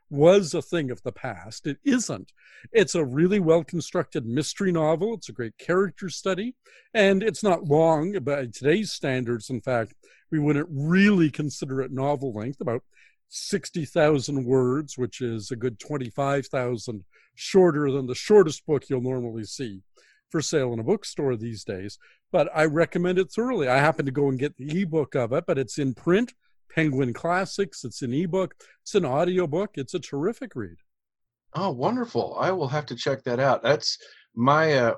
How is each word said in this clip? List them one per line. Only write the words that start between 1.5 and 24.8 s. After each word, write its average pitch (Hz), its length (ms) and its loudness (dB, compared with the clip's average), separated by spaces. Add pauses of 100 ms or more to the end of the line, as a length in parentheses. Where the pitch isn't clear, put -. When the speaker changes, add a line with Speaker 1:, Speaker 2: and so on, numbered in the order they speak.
Speaker 1:
It 143 180 -4
isn't. 220 480 -2 (400)
It's 208 220 4
a 170 100 2
really 160 340 2
well-constructed 160 880 0
mystery 151 460 -2
novel. 165 420 0
It's - 140 -14
a 123 40 -16
great 113 260 -10
character 190 520 -2
study, 196 460 -6 (360)
and 196 300 4
it's 220 200 -2
not 185 220 2
long. 160 540 4
By 143 280 -2
today's 151 460 0
standards, 123 560 -4
in 127 120 -6
fact, 120 340 -2 (360)
we 160 100 0
wouldn't 147 300 0
really 170 600 4
consider 139 500 -6
it 131 120 -6
novel 135 400 -2
length, 107 280 -8
about 127 220 -2 (460)
sixty - 560 -6
thousand 147 600 0
words, 131 540 0
which - 220 -6
is 113 300 -6
a 131 60 -6
good 117 220 -6
twenty-five 139 680 -4
thousand 123 580 -6 (300)
shorter 151 560 4
than 135 160 -2
the 123 80 -6
shortest 185 520 6
book 147 240 -2
you'll 131 100 0
normally 120 440 -4
see 101 380 -10 (480)
for 160 120 -2
sale 131 300 0
in 113 60 -4
a 113 60 -6
bookstore 143 520 -2
these 110 280 -10
days. 101 340 -10 (320)
But 165 240 2
I 156 120 4
recommend 175 520 0
it 185 140 0
thoroughly. 220 360 -2
I 127 100 4
happen 151 280 4
to 135 60 -2
go 143 160 0
and 131 100 -2
get 143 180 -4
the 151 260 -4